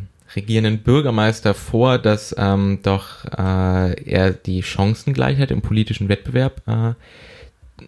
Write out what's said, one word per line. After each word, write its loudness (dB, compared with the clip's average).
regierenden 0
Bürgermeister 2
vor, 2
dass, 0
ähm, 2
doch, -2
äh, 0
er 2
die -4
Chancengleichheit 0
im -2
politischen -2
Wettbewerb, -2
äh, -2